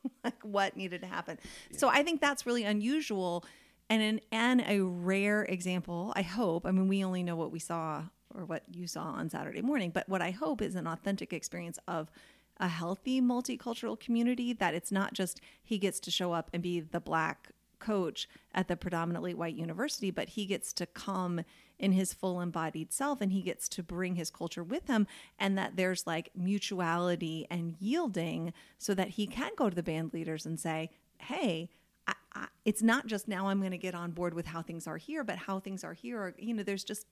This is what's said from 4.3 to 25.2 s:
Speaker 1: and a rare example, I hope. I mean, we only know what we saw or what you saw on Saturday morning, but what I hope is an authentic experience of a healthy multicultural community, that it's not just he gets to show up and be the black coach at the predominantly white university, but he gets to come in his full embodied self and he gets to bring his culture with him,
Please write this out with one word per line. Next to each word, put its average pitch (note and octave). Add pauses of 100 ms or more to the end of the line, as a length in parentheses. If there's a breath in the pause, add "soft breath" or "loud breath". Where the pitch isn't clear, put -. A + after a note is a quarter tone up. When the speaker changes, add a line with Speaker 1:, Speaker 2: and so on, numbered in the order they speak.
Speaker 1:
and A#3+
a G3+
rare F#3+
example, F3+
I -
hope. F3+
I F#3
mean, F#3+
we G3
only F#3
know E3+
what E3
we E3
saw D#3+ (300)
or F#3
what D#3+
you F3
saw E3
on E3
Saturday D3+
morning, A#3
but E3
what F#3+
I F3
hope C4+
is G3+
an E3+
authentic F#3
experience E3+ (100)
of D#3+ (480 loud breath)
a F#3
healthy F#3+
multicultural A#3+
community, A#3+
that F3+
it's E3+
not G3
just F#3+ (220 loud breath)
he A3
gets G3+
to -
show F3
up E3
and F3
be F3
the D#3+
black - (280)
coach F#3+ (260 loud breath)
at F3+
the F3
predominantly E3+
white E3+
university, F#3
but -
he G#3
gets -
to F3
come F3+ (380 loud breath)
in G3
his F#3
full F3+
embodied D#3+
self C#4
and G3
he F#3+
gets -
to -
bring F3+
his E3+
culture E3+
with A3
him, A3 (320 loud breath)